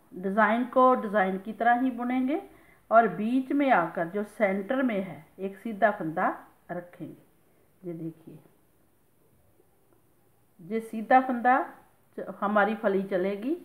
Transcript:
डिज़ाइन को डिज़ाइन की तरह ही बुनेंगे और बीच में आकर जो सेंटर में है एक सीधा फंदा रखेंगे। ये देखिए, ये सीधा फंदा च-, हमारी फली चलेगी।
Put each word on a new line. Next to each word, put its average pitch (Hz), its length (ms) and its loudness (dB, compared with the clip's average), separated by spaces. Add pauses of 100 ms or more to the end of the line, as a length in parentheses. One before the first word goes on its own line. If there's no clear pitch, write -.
(160)
डिज़ाइन 208 500 2
को 254 300 6
डिज़ाइन 196 420 0
की 208 160 -10
तरह 240 280 2
ही 262 100 0
बुनेंगे 254 500 -2 (500)
और 226 180 8
बीच 247 420 -2
में 285 200 2
आकर 170 360 2
जो 202 160 -4 (100)
सेंटर 202 500 -2
में 220 160 -2
है 165 260 -10 (140)
एक 196 180 -8
सीधा 214 340 -2
फंदा 180 360 -4 (440)
रखेंगे। 175 440 -12 (640)
ये 175 120 -12
देखिए, 160 440 -14 (2250)
ये 196 220 -6
सीधा 220 400 2
फंदा 247 360 2 (600)
च-, 190 240 -10
हमारी 208 340 2
फली 196 300 0
चलेगी। 202 600 -4